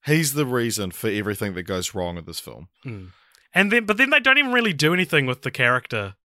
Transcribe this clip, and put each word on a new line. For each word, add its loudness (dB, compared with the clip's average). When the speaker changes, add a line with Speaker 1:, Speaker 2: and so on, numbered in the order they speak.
Speaker 1:
He's 2
the 0
reason -2
for -4
everything -4
that -8
goes -6
wrong -4
in -12
this -12
film. -18
Speaker 2:
Mm. -12
And 2
then, 4
but 0
then 4
they 4
don't 4
even 0
really 2
do 2
anything 2
with -4
the -4
character 0